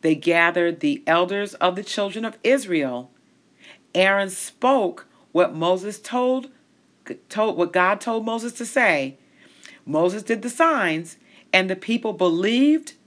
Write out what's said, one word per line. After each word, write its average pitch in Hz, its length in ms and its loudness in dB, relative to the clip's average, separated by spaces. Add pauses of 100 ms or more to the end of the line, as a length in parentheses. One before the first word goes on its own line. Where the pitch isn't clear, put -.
They 160 140 2
gathered 170 640 2
the 143 260 -2
elders 185 480 0
of 185 220 0
the 196 80 -8
children 208 400 -6
of 220 180 -10
Israel. 156 680 0 (840)
Aaron 196 360 2
spoke 220 760 -2 (260)
what 170 220 2
Moses 185 460 -2
told, 254 500 -2 (760)
told, 214 300 0
what 170 160 0
God 185 260 2
told 226 240 -4
Moses 226 300 -6
to 240 100 -10
say. 160 540 0 (680)
Moses 180 380 0
did 220 180 -4
the 240 80 -8
signs, 202 680 0 (340)
and 185 160 4
the 190 80 -2
people 220 380 -4
believed 233 800 2 (120)